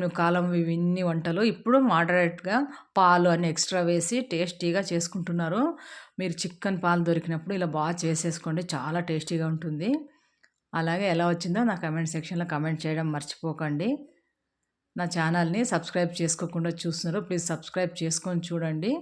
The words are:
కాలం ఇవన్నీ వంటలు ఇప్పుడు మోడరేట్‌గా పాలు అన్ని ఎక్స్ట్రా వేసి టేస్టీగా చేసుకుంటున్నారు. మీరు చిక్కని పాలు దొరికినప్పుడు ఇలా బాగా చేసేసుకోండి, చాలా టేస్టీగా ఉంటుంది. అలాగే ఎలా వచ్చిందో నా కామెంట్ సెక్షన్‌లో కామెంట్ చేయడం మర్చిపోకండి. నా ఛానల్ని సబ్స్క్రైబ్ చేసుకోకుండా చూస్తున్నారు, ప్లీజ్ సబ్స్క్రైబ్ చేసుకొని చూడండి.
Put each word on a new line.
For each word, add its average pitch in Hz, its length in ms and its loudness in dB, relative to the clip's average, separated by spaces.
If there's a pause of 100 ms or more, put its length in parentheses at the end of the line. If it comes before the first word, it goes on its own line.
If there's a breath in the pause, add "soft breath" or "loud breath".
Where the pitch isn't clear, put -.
కాలం 175 440 2
ఇవన్నీ 175 500 2
వంటలు 170 400 0
ఇప్పుడు 233 400 2
మోడరేట్‌గా 175 720 2 (380 loud breath)
పాలు 180 340 8
అన్ని 170 200 4
ఎక్స్ట్రా 180 320 0
వేసి 175 400 2
టేస్టీగా 175 600 -2
చేసుకుంటున్నారు. 170 800 -2 (560 loud breath)
మీరు 185 180 -2
చిక్కని 185 440 -4
పాలు 175 240 4
దొరికినప్పుడు 165 520 0
ఇలా 180 120 0
బాగా 156 300 0
చేసేసుకోండి, 165 680 -2
చాలా 160 380 -4
టేస్టీగా 160 460 -2
ఉంటుంది. 160 420 -2 (840 soft breath)
అలాగే 165 340 0
ఎలా 170 200 2
వచ్చిందో 175 360 0
నా 214 120 2
కామెంట్ 160 360 -2
సెక్షన్‌లో 170 360 -4
కామెంట్ 156 340 -2
చేయడం 160 300 -2
మర్చిపోకండి. 151 800 -4 (1040 loud breath)
నా 175 100 -2
ఛానల్ని 170 600 2
సబ్స్క్రైబ్ 175 500 0
చేసుకోకుండా 170 600 -2
చూస్తున్నారు, 170 460 -4
ప్లీజ్ 175 240 -4
సబ్స్క్రైబ్ 175 500 -4
చేసుకొని 170 460 -2
చూడండి. 165 500 -2 (100)